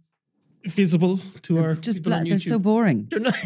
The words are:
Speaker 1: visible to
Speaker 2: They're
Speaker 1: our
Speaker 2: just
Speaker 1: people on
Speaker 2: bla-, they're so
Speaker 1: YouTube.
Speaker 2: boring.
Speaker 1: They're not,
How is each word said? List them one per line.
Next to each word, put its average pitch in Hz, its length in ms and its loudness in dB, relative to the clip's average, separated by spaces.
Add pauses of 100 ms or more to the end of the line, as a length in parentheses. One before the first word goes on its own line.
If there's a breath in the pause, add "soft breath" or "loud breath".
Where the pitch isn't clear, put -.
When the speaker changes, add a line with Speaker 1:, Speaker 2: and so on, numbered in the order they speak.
(640)
Speaker 1:
visible 180 540 2 (240)
to 175 120 -2
Speaker 2:
They're 165 100 2
Speaker 1:
our 160 100 0
Speaker 2:
just 185 260 -4
Speaker 1:
people 165 140 -2
on 170 80 -2
Speaker 2:
bla-, 165 80 -2
they're 196 80 2
so 214 200 0
Speaker 1:
YouTube. 190 40 0
Speaker 2:
boring. 190 480 2
Speaker 1:
They're 214 100 -4
not, 240 260 0